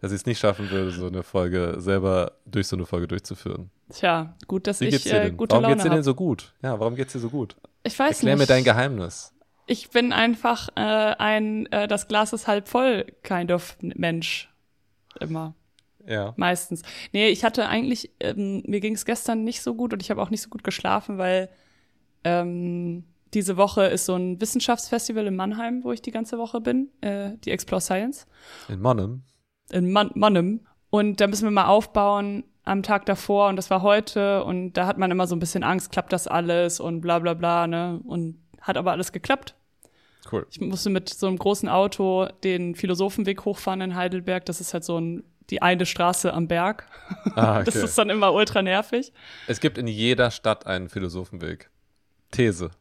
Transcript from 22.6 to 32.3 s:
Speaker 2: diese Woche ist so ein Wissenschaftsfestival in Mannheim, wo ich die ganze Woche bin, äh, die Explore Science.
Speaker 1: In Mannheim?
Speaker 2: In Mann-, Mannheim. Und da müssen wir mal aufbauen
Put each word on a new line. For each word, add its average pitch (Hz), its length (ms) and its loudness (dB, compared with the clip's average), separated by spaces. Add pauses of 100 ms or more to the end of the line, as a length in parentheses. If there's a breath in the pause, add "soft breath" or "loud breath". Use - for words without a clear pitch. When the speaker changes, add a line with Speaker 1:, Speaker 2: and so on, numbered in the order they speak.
Speaker 2:
diese 190 240 0
Woche 196 280 4
ist 185 200 2
so 180 100 0
ein 180 240 -2
Wissenschaftsfestival 226 880 -2
in 190 80 -2
Mannheim, 226 480 -4
wo 240 80 -4
ich 226 100 -6
die 233 100 -10
ganze 226 260 -6
Woche 233 240 -6
bin, 254 280 0 (120)
äh, 202 300 -4 (120)
die - 80 -4
Explore 185 300 -2
Science. 208 460 -2 (420 loud breath)
Speaker 1:
In 98 120 -6
Mannheim? 120 420 0 (480)
Speaker 2:
In 180 200 2
Mann-, 208 240 4
Mannheim. 202 460 4 (300 soft breath)
Und 208 280 2
da 202 80 6
müssen 202 160 0
wir 214 80 2
mal 196 140 4
aufbauen 202 800 4 (200)